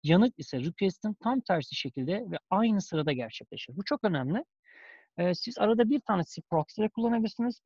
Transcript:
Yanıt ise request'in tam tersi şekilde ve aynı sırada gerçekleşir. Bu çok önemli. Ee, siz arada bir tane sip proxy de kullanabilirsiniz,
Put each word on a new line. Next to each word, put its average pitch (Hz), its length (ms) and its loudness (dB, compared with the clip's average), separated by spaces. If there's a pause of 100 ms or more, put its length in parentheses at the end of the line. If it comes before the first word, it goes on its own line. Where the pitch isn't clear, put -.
Yanıt 185 360 6
ise - 220 -6
request'in 190 540 -2
tam 247 260 -2
tersi 170 340 -2
şekilde 135 380 -6 (180)
ve 165 80 -6 (120)
aynı 208 320 2
sırada 151 300 -2
gerçekleşir. 123 640 -8
Bu 196 80 -6
çok - 200 -4
önemli. 165 400 0 (760)
Ee, 175 160 2
siz - 240 -10
arada 226 320 4
bir 285 100 2
tane 185 240 0
sip - 260 -14
proxy 165 320 0
de 220 60 2
kullanabilirsiniz, 233 760 -2